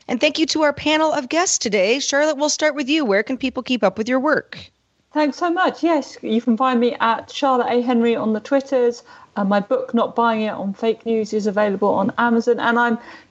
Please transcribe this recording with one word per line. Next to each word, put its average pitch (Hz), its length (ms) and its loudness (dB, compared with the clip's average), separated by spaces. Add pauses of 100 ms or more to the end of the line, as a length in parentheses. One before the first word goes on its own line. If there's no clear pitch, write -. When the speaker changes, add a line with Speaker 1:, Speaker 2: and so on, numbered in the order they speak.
Speaker 1:
And 247 100 -2
thank 302 180 0
you 311 100 2
to 311 160 0
our 294 100 4
panel 311 400 0
of 262 160 -4
guests 339 280 0
today. 214 440 0
Charlotte, 294 340 0
we'll 285 140 0
start 302 260 0
with 285 140 -4
you. 302 160 0
Where 202 180 2
can 254 140 -6
people 254 260 -4
keep 233 220 0
up 190 120 0
with 220 120 -4
your 262 100 2
work? 269 400 -2 (540)
Speaker 2:
Thanks 302 240 0
so 349 120 -2
much. 349 320 0
Yes, 311 400 0
you 220 200 -2
can 233 160 2
find 262 200 2
me 233 220 0
at 226 320 0
Charlotte 254 380 0
A 247 120 2
Henry 233 360 2
on 220 160 0
the 214 80 -4
Twitters. 254 640 0 (340)
Uh, 202 80 0
my 202 160 2
book, 262 320 -2
Not 233 200 2
Buying 226 280 2
It 214 80 -2
on 196 240 -6
Fake 220 320 -2
News, 220 260 -2
is 214 160 0
available 202 400 0
on 196 300 2
Amazon. 233 420 2
And 233 180 2
I'm 240 200 2 (340)